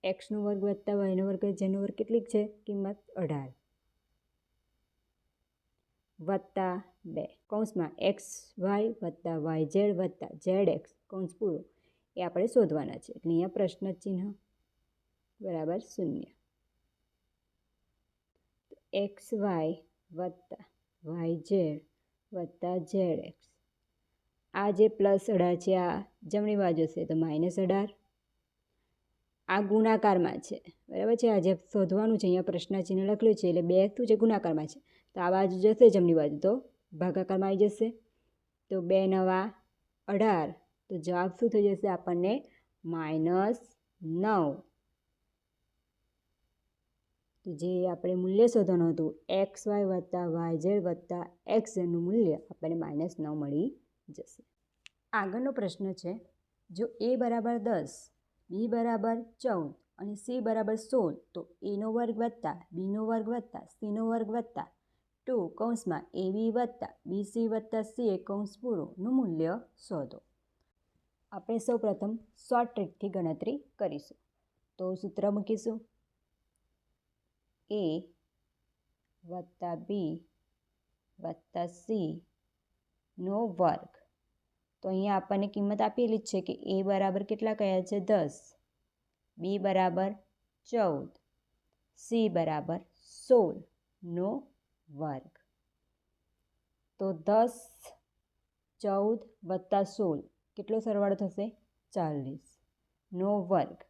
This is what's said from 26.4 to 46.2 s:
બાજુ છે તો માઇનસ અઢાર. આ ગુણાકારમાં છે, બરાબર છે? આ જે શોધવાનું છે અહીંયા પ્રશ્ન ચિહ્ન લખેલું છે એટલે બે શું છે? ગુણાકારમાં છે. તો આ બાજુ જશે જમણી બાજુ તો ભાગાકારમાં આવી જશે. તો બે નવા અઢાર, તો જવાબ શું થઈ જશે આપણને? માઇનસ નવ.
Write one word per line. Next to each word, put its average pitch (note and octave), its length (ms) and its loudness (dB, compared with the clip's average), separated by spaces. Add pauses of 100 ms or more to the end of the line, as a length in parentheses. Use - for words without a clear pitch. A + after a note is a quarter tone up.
બાજુ E3 300 4
છે - 160 -4
તો D#3+ 140 -2
માઇનસ E3 420 0
અઢાર. G3 260 0 (1600)
આ G#3 220 2
ગુણાકારમાં A3 760 4
છે, G3+ 100 -8 (320)
બરાબર A3 320 0
છે? A#3+ 120 4
આ G3+ 120 4
જે F#3+ 80 4 (200)
શોધવાનું G#3 480 2
છે G#3 60 0
અહીંયા F3+ 220 2
પ્રશ્ન F3+ 260 -2 (120)
ચિહ્ન F#3+ 220 0
લખેલું G#3+ 320 6
છે F#3+ 80 0
એટલે F3 140 4
બે F3 140 4 (180)
શું A#3+ 140 -2
છે? A3 140 8
ગુણાકારમાં F3 500 2
છે. - 60 -20 (340)
તો - 120 -12
આ F3+ 100 4
બાજુ F#3+ 280 4
જશે A3 320 10
જમણી F3 260 6
બાજુ D3 240 0
તો G3 80 6 (480)
ભાગાકારમાં F#3+ 520 0
આવી G3+ 180 6
જશે. A3 180 0 (840)
તો F#3+ 60 -2 (120)
બે F#3+ 100 6 (140)
નવા F#3 340 2 (640)
અઢાર, G3 400 2 (420)
તો G3 40 -8 (100)
જવાબ F3+ 320 0
શું A#3 160 2
થઈ G#3 140 4
જશે G3 280 2
આપણને? F3 380 0 (520)
માઇનસ E3 760 0 (600)
નવ. G3+ 240 2 (3000)